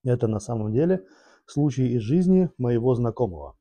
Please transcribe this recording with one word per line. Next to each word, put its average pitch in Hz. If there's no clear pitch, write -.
это 123
на 107
самом 107
деле 180
случай 131
из 120
жизни 180
моего 120
знакомого. 110